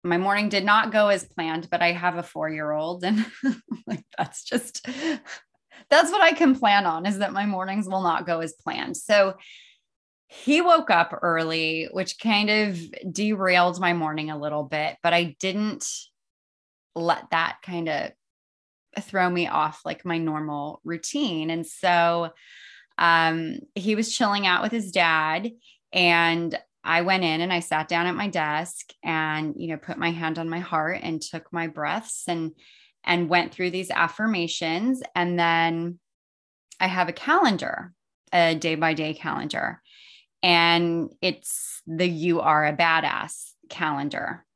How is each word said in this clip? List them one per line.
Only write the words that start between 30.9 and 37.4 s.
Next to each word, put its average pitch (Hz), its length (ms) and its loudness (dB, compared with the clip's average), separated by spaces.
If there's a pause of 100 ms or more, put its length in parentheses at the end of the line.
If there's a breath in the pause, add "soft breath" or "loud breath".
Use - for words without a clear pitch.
and 160 180 -6
took - 320 -12
my 165 140 -4
breaths 156 600 -6
and, 165 240 -4 (520 soft breath)
and 175 240 2
went 170 240 2
through 180 200 -4
these 185 180 -6
affirmations. 185 1120 -2 (120)
And 175 240 0
then 170 600 0 (840)
I 185 60 2
have 185 220 0
a 170 40 -6
calendar, 277 800 0 (400)